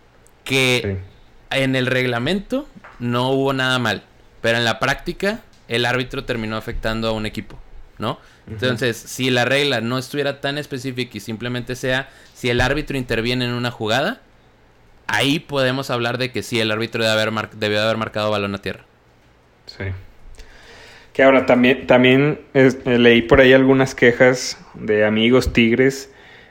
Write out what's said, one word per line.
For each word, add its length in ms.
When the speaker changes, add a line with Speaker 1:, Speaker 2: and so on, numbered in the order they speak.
Speaker 1:
que 540
Speaker 2:
Sí. 120
Speaker 1:
en 140
el 100
reglamento 840
no 320
hubo 240
nada 240
mal, 240
pero 160
en 80
la 140
práctica 600
el 180
árbitro 380
terminó 340
afectando 500
a 40
un 120
equipo, 340
¿no? 200
Speaker 2:
Ujú. 60
Speaker 1:
Entonces, 440
si 340
la 160
regla 340
no 160
estuviera 440
tan 180
específica 580
y 40
simplemente 560
sea, 340
si 160
el 100
árbitro 380
interviene 480
en 60
una 180
jugada, 500
ahí 320
podemos 500
hablar 300
de 120
que 120
sí, 180
el 100
árbitro 320
debe 120
haber 160
mar-, 240
debió 240
de 60
haber 120
marcado 340
balón 240
a 60
tierra. 240
Speaker 2:
Sí. 200
Que 80
ahora 240
también, 400
también, 540
es-, 320
eh, 140
leí 240
por 180
ahí 140
algunas 400
quejas 640
de 320
amigos 480
tigres 560